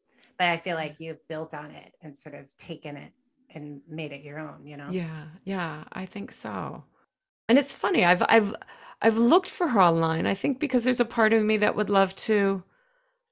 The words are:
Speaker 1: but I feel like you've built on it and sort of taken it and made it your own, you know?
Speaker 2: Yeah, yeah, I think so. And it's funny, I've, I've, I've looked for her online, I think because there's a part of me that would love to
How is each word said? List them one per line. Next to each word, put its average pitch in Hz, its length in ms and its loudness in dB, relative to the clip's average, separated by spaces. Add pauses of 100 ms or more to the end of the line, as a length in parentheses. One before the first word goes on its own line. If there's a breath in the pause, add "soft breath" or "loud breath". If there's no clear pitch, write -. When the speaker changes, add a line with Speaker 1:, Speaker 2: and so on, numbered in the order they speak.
(380 soft breath)
Speaker 1:
but 180 120 2
I 165 80 0
feel 170 180 -4
like 151 240 -6
you've 160 280 -14
built 160 260 -8
on 151 180 -12
it 151 300 -20
and 156 160 -16
sort 143 180 -18
of 143 220 -20
taken 151 400 -14
it 147 140 -18 (380)
and 147 380 -14
made 156 240 -10
it 139 100 -16
your 147 180 -14
own, 151 260 -14
you 147 120 -16
know? 143 140 -14
Speaker 2:
Yeah, 160 340 -8 (200)
yeah, 165 380 -6 (100)
I 190 120 -10
think - 260 -12
so. 180 520 -8 (680)
And 247 80 8
it's - 160 2
funny, 339 320 0
I've, 180 240 4
I've, 208 240 4 (480 loud breath)
I've 220 160 4
looked 254 320 4
for 339 200 -2
her 226 120 4
online, 165 440 4
I 202 100 0
think 285 240 -2
because 262 240 0
there's 247 180 2
a 226 40 2
part 220 280 2
of 220 100 4
me 214 140 2
that 202 180 2
would 196 140 -2
love 196 260 4
to 196 480 0 (680)